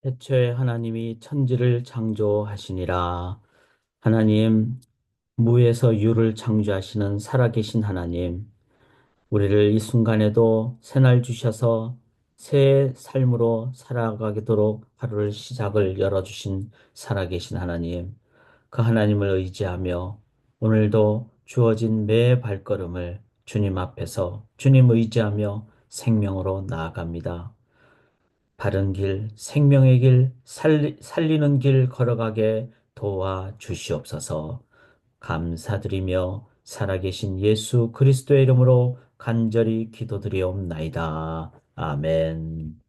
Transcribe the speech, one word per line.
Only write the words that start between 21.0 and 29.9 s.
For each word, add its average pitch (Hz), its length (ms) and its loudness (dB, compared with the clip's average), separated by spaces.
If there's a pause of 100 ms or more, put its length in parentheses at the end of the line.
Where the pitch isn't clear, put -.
주어진 113 640 0
매 120 340 4
발걸음을 92 800 -6 (240)
주님 101 320 -2
앞에서 92 680 -8 (120)
주님 131 320 6
의지하며 107 760 0 (220)
생명으로 98 760 -2
나아갑니다. 85 920 -8 (1040)
바른 98 360 -2
길, 98 420 -4
생명의 135 640 4